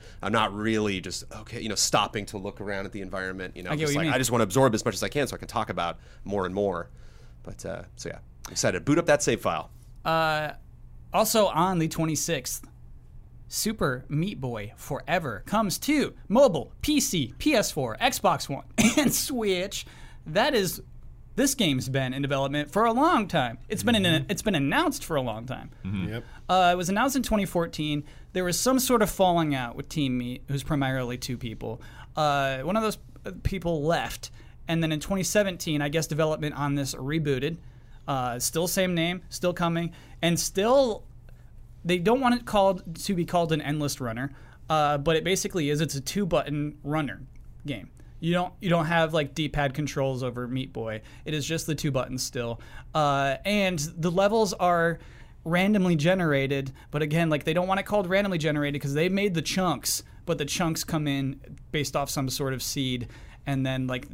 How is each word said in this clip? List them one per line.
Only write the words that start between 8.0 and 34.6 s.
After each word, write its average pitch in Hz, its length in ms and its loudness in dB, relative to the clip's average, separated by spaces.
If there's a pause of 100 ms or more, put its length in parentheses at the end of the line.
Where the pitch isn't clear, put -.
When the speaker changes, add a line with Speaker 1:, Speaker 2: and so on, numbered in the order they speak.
Speaker 1:
yeah, 82 100 -10 (320)
excited. 95 340 0
Boot 151 140 4
up 170 80 0
that 147 160 6
save 120 200 2
file. 82 260 -2 (360)
Speaker 2:
Uh, 160 480 0 (600)
also 214 360 4
on 175 320 2
the 160 80 2
twenty-sixth, 160 760 -2 (840)
Super 156 600 -2
Meat 160 320 -2
Boy 117 360 -6
Forever 143 680 -4
comes 214 340 0
to 285 340 0 (140)
mobile, 196 520 4
P 302 200 2
C, 147 380 -2
P 302 160 4
S 208 160 4
four, 123 300 -4
Xbox 202 480 2
One, 139 220 -6
<laughs> 226 260 4
and 294 180 4
Switch. 202 720 -2 (400)
That 233 280 2
is, 190 280 0 (540)
this 277 180 4
game's 135 340 2
been 131 260 -2
in 139 80 -2
development 139 480 0
for 214 160 2
a 226 60 4
long 262 360 4
time. 123 300 0 (100)
It's - 140 -4
been 233 120 4
in 202 100 4
Speaker 3:
Mm-hmm. 160 260 2
Speaker 2:
it's - 120 -2
been 208 120 0
announced 202 500 2
for 160 120 -2
a 135 60 2
long 113 240 -6
time. - 240 -10 (140)
Speaker 3:
Mm-hmm. 95 240 -2
Speaker 4:
Yep. 113 160 -6 (240)
Speaker 2:
Uh, 180 240 6
it 180 40 4
was 180 120 -2
announced 254 280 2
in 254 60 2
twenty 208 220 2
fourteen. 156 600 0 (280)
There 185 120 0
was 175 140 0
some 262 200 4
sort 247 240 4
of 180 80 4
falling 170 440 4
out 120 220 -4
with 139 120 -8
Team 135 300 0
Meat, 123 300 -6
who's 139 140 -2
primarily 131 560 0
two 123 200 -6
people. 110 420 -8 (360)
Uh, 139 440 2
one 170 160 0
of 226 60 2
those, 214 160 -2 (280)
uh, 196 60 -8 (100)
people 170 400 0
left, 143 480 -2 (360)